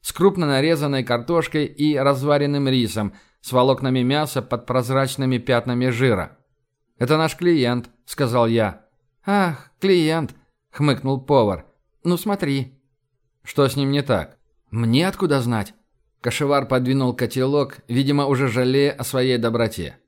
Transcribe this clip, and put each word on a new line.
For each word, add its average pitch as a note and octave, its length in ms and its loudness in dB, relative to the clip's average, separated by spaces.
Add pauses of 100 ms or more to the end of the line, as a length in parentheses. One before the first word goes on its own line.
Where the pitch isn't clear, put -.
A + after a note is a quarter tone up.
с - 100 -10
крупно F#3 340 2
нарезанной C#3+ 560 0
картошкой D3 600 -2
и D3 320 0
разваренным C#3+ 720 0
рисом, A2+ 460 0 (260)
с - 120 -12
волокнами C3 480 2
мяса C#3 420 -2
под B2+ 240 -6
прозрачными C3 720 -2
пятнами B2 500 0
жира. A#2+ 480 0 (640)
"Это B2+ 180 2
наш D#3+ 200 -2
клиент", — B2 540 0 (140)
сказал A#2+ 420 0
я. A2+ 380 0 (400)
"Ах, F#3+ 460 -2 (100)
клиент", — E3 540 2 (360)
хмыкнул C3+ 500 0
повар. A2+ 440 0 (400)
"Ну F3 120 2
смотри". D#3 640 -4 (640)
"Что - 240 0
с B2+ 100 -2
ним C#3 140 0
не C#3+ 120 0
так?" A2+ 340 -4 (340)
"Мне A#2 380 2
откуда D3+ 320 0
знать?" A#2 340 -4 (460)
Кошевар C#3 480 -2
подвинул B2+ 460 0
котелок, C3 640 -2 (100)
видимо, C#3 380 0
уже C3+ 220 2
жалея B2+ 440 2
о B2 120 -8
своей B2+ 340 0
доброте. A2+ 580 -2 (120)